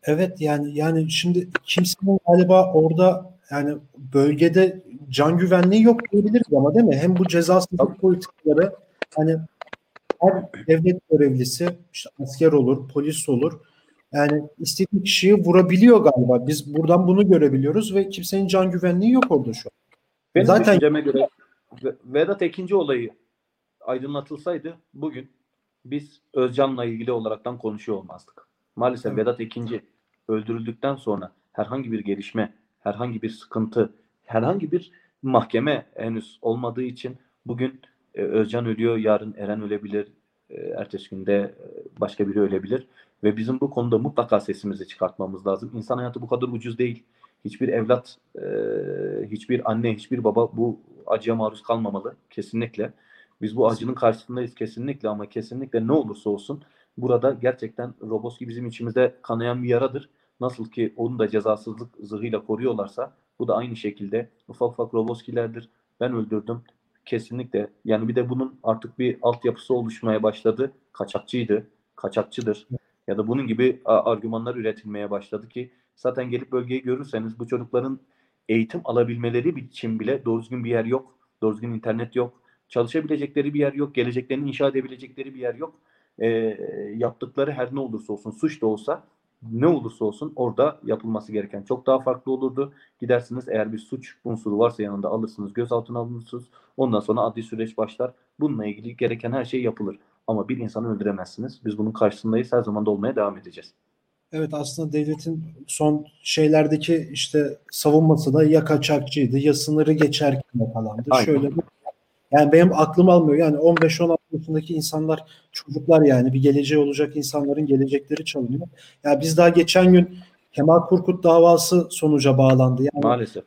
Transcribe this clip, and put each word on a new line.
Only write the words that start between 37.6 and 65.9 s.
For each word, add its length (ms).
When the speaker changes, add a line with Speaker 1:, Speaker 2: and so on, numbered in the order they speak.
Speaker 2:
e, 60
Özcan 440
ölüyor, 320
yarın 400
Eren 240
ölebilir, 460
e, 120
ertesi 480
günde, 260
e, 680
başka 260
biri 120
ölebilir. 480
Ve 140
bizim 220
bu 100
konuda 280
mutlaka 420
sesimizi 480
çıkartmamız 600
lazım. 280
İnsan 220
hayatı 240
bu 60
kadar 200
ucuz 300
değil. 260
Hiçbir 240
evlat, 480
e, 60
hiçbir 400
anne, 240
hiçbir 280
baba 340
bu 220
acıya 280
maruz 280
kalmamalı 520
kesinlikle. 640
Biz 160
bu 100
acının 260
karşısındayız 600
kesinlikle 540
ama 160
kesinlikle 600
ne 40
olursa 380
olsun 340
burada 440
gerçekten 600
Roboski 460
bizim 200
içimizde 540
kanayan 420
bir 60
yaradır. 400
Nasıl 320
ki 260
onu 220
da 100
cezasızlık 600
zırhıyla 460
koruyorlarsa 680
bu 80
da 80
aynı 200
şekilde 540
ufak 220
ufak 240
Roboskilerdir. 760